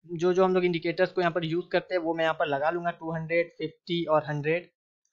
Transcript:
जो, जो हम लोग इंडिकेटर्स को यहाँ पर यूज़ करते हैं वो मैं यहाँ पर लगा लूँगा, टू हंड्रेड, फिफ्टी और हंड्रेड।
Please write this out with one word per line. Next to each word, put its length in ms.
जो, 240
जो 120
हम 100
लोग 100
इंडिकेटर्स 480
को 80
यहाँ 120
पर 140
यूज़ 260
करते 220
हैं 80
वो 120
मैं 100
यहाँ 140
पर 100
लगा 220
लूँगा, 220
टू 200
हंड्रेड, 460
फिफ्टी 480
और 180
हंड्रेड। 460